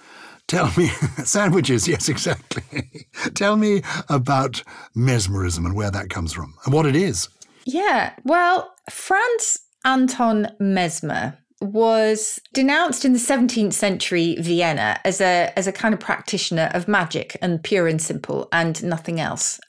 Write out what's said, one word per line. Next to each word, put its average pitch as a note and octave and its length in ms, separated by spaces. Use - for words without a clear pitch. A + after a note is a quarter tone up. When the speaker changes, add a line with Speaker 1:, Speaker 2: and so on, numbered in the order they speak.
Speaker 1:
Tell E3 300
me, E3+ 100
<laughs> - 360
sandwiches, E3+ 640
yes, - 220
exactly. - 1000
<laughs> - 160
Tell G#3 220
me G#3 240
about C3+ 540
mesmerism F#2+ 680
and F#2 100
where G2+ 160
that F#2 180
comes E2 240
from D#2+ 220
and C3 80
what - 120
it C#3 100
is. E3 340
Speaker 2:
Yeah, D4+ 480
well, F4 500
Franz A4+ 720
Anton B3+ 640
Mesmer E3+ 760
was A3 760
denounced C#4+ 520
in B3+ 80
the B3 60
seventeenth A#3 540
century F3 680
Vienna E3 680
as F#3 160
a, F3 340
as F#3+ 120
a G3 40
kind A3 220
of F#3+ 60
practitioner - 720
of F3 140
magic F#3 540
and E3+ 220
pure F3+ 240
and D#3+ 140
simple C#3+ 500
and E3 320
nothing E3 360
else. - 500